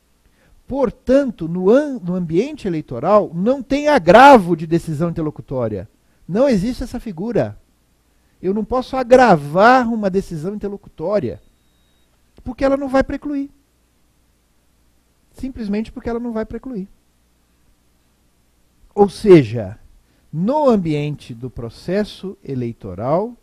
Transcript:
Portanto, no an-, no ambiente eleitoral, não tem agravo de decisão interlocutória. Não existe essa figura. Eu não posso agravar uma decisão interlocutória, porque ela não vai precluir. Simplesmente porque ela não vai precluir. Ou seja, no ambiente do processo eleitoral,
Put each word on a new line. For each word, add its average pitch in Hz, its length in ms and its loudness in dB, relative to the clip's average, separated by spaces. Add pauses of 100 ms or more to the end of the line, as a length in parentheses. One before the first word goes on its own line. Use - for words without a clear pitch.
(680)
Portanto, 254 800 -2
no 180 240 0
an-, 277 280 2
no 175 140 -6
ambiente 185 540 -4
eleitoral, 160 680 0
não 226 300 -2
tem 294 240 -2
agravo 220 680 8
de 165 120 -6
decisão 160 420 -2
interlocutória. 127 800 -6 (380)
Não 220 200 2
existe 233 360 -2
essa 240 160 -10
figura. 175 600 -6 (800)
Eu 190 140 -4
não 220 100 -4
posso 247 320 -6
agravar 233 960 2
uma 208 200 -4
decisão 180 420 -6
interlocutória, 196 880 -6 (1040)
porque 254 200 -8
ela 269 140 0
não 277 100 -8
vai 269 160 2
precluir. 285 460 -8 (1800)
Simplesmente 220 580 -8
porque - 160 -16
ela 233 120 -4
não 240 120 -8
vai 220 140 -6
precluir. 226 420 -12 (2000)
Ou 202 160 4
seja, 117 720 4 (520)
no 262 380 0
ambiente 151 640 -2
do 120 160 -12
processo 185 920 -8
eleitoral, 123 1000 -6